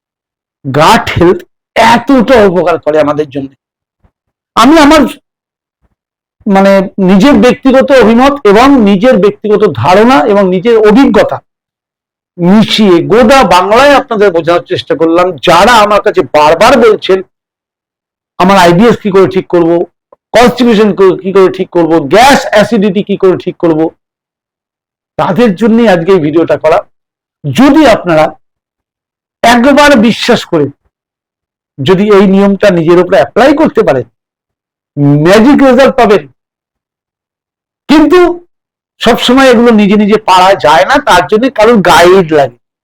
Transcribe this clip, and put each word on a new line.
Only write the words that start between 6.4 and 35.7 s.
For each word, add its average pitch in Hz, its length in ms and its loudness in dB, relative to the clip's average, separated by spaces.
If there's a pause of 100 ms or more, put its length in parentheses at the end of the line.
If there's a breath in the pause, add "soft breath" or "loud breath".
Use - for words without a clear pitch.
মানে 196 420 0 (100)
নিজের 196 340 2
ব্যক্তিগত 247 600 0
অভিমত 247 400 2 (120)
এবং 247 360 2
নিজের 208 360 0
ব্যক্তিগত 202 580 -2
ধারণা 202 460 2
এবং 202 280 0
নিজের 185 300 0
অভিজ্ঞতা 214 640 0 (1000)
মিশিয়ে 185 640 0
গোটা 247 420 2
বাংলায় 208 500 2
আপনাদের 208 380 -2
বোঝানোর 170 320 -2
চেষ্টা - 300 -8
করলাম। 170 420 -2
যারা 185 360 0
আমার 208 300 0
কাছে 208 180 -2
বারবার 160 580 0
বলছেন 190 440 0 (1160)
আমার 190 200 0
আইবিএস 180 380 2
কি - 140 -8
করে 185 180 2
ঠিক 180 180 -6
করব, 170 380 -2 (280)
কনস্টিপেশন 220 840 -2
কি 185 380 -2
করে 185 200 2
ঠিক 185 160 -8
করব, 160 400 -2
গ্যাস 240 380 2
অ্যাসিডিটি 208 560 -2
কি 202 140 -6
করে 185 280 0
ঠিক 175 120 -10
করব, 160 340 -2 (1300)
তাদের 185 380 -2
জন্যই 226 340 0
আজকে 175 240 0
এই 190 60 2
ভিডিওটা 151 380 -2
করা। 160 220 -2 (760)
যদি 285 340 2
আপনারা 165 480 -2 (1080)
একবার 277 560 2
বিশ্বাস 220 460 -2
করে 151 220 -4 (1160)
যদি 190 320 0
এই 196 120 4
নিয়মটা 196 440 0
নিজের 170 280 0
উপরে 180 180 -2
অ্যাপ্লাই 233 380 0
করতে 294 280 -2
পারেন, 143 200 -2 (960)
ম্যাজিক 170 640 2
রেজাল্ট 262 340 2